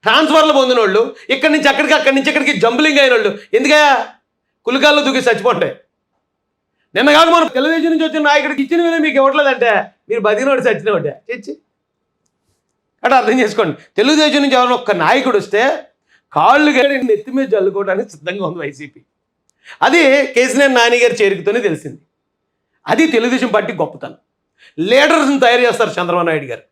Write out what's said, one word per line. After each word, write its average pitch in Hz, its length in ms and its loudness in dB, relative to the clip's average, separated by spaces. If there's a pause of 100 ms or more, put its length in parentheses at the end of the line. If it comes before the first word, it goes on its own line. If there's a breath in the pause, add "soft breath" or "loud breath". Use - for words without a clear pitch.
ట్రాన్స్ఫర్లు 302 500 2
పొందిన 254 260 2
వాళ్ళు, 214 360 0 (140 loud breath)
ఇక్కడి 285 240 0
నుంచి 294 160 2
అక్కడికి, 294 240 0
అక్కడి 285 220 0
నుంచి 277 120 -2
ఇక్కడికి 285 320 -2
జంబ్లింగ్ 277 400 2
అయిన 262 140 4
వాళ్ళు 208 260 -2 (140 loud breath)
ఎందుకయ్యా 285 540 2 (580)
కులికాల్లో 285 380 2
దూకి 269 140 -2
చచ్చిపోండి. 214 480 0 (1300)
నిన్న 262 160 2
కాక 320 160 4
మనం 330 200 2
తెలుగుదేశం 320 440 -2
నుంచి 320 140 0
వచ్చిన 302 160 -4
నాయకుడికి 294 420 0
ఇచ్చిన 330 180 -2
విలువ 330 160 0
మీకు 302 180 -2
ఇవ్వట్లేదంటే 269 760 0 (180)
మీరు 226 100 -4
బతికినోడు 240 420 0
చచ్చినోడే 185 520 -2 (180)
చిచ్చి 285 260 -14 (1500)
అంటే 269 120 2
అర్థం 247 240 2
చేసుకోండి. 202 380 -2 (200 soft breath)
తెలుగుదేశం 294 440 2
నుంచి 269 140 0
ఎవరైనా 247 200 2
ఒక్క 247 160 -6
నాయకుడు 208 460 0
వస్తే 208 460 -2 (500)
కాళ్ళు 277 380 2
కడిగి 269 320 0
నెత్తి 226 280 -2
మీద 262 220 -2
చల్లుకోవడానికి 196 560 -2
సిద్ధంగా 180 380 -10
ఉంది 170 120 -10
వైసీపీ. 143 420 -14 (800 loud breath)
అది 277 460 2
కేసినేని 262 460 0
నాని 240 240 2
గారి 240 160 2
చేరికతోనే 196 460 -2
తెలిసింది. 160 380 -6 (880)
అది 320 200 0
తెలుగుదేశం 247 400 -2
పార్టీ 214 260 -4
గొప్పతనం. 139 420 -10 (640 soft breath)
లీడర్స్ని 277 600 2
తయారు 247 220 2
చేస్తారు 233 280 0
చంద్రబాబు 175 360 -4
నాయుడు 156 200 -4
గారు. 117 160 -12 (100)